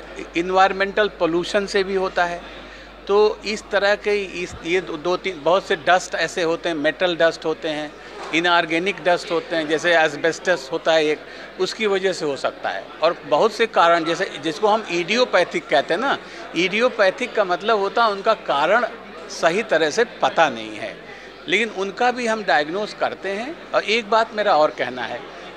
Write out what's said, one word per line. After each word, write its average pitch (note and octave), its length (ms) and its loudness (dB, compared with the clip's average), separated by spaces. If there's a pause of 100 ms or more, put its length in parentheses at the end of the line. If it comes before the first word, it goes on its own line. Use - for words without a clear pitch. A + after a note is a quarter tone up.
(380)
environmental F#3+ 680 2 (120)
pollution F3 460 0
से G3 180 0
भी G3 120 -4
होता F#3 300 0
है। F3 160 -6 (680)
तो G3+ 100 4 (280)
इस G#3 260 -4
तरह G3+ 240 4
के G#3 200 0 (260)
इस, F3 120 -8 (120)
ये F3 160 2
दो, E3 160 -6
दो F3 200 0
तीन F3 260 -6
बहुत F3+ 240 2
से G3+ 80 0
dust F3 400 2
ऐसे E3+ 280 -2
होते E3 260 -2
हैं, E3+ 60 -2
metal D#3 400 0
dust E3 300 2
होते D#3 240 -2
हैं, D3+ 220 -6 (440)
inorganic E3+ 680 2
dust F3 280 2
होते E3+ 240 -2
हैं, D#3+ 120 -2
जैसे D#3+ 300 2
asbestos D#3+ 760 0
होता E3 220 0
है D#3+ 120 4
एक, D3+ 140 0 (400)
उसकी F#3 280 -2
वजह F#3+ 260 0
से E3 120 -6
हो C#3+ 100 -2
सकता A2 340 -4
है। F#2+ 140 -6 (200)
और E3 120 4 (100)
बहुत D#3 280 4
से A3+ 140 0
कारण E3+ 380 4
जैसे E3+ 240 -2 (140)
जिसको D#3+ 240 0
हम G#3+ 240 2
idiopathic F3 760 0
कहते D3 260 2
हैं F#3 80 -2
ना, C4 160 0 (380)
idiopathic G#3+ 800 2
का G#3+ 100 2
मतलब F#3+ 360 0
होता G3 260 2
है G#3+ 60 2
उनका G3 220 0
कारण F3 520 2 (460)
सही F#3 320 2
तरह D#3+ 260 2
से A3 140 2 (180)
पता D#3+ 280 4
नहीं A2 280 -8
है, G#2 180 -8 (520)
लेकिन G#3 300 0
उनका G3 340 0
भी A#3+ 160 -4
हम A3 160 -2
diagnose E3+ 500 0
करते B2 360 -4
हैं। A#3+ 260 -8 (160)
और - 120 2
एक G#3+ 260 0
बात A3+ 260 2
मेरा G3+ 220 2
और D3+ 140 4
कहना B2 320 -4
है, A#2 180 -6 (360)